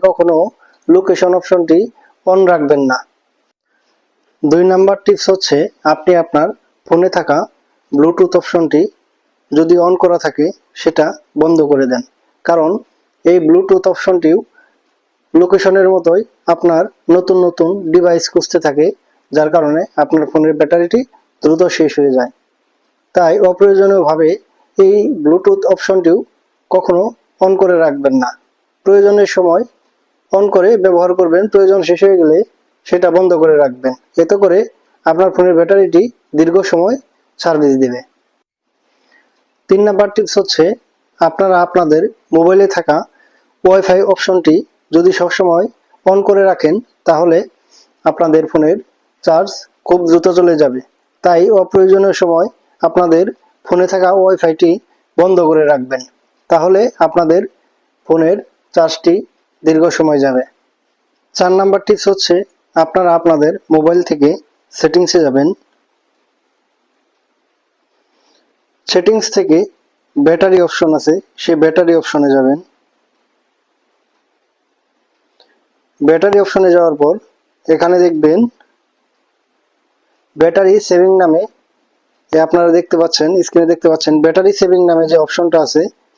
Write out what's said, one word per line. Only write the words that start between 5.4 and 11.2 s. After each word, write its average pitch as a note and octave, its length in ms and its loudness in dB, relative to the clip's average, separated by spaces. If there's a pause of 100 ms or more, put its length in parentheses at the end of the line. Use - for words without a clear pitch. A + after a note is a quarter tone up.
আপনি D#3 320 0
আপনার D#3+ 320 -2 (400)
ফোনে F3 200 0
থাকা D#3+ 300 -2 (540)
Bluetooth E3+ 440 0
অপশনটি D#3+ 460 -2 (720)
যদি D#3+ 260 2
on F3 180 0
করা F3 220 0
থাকে, D3+ 280 -4 (280)
সেটা - 320 -2 (320)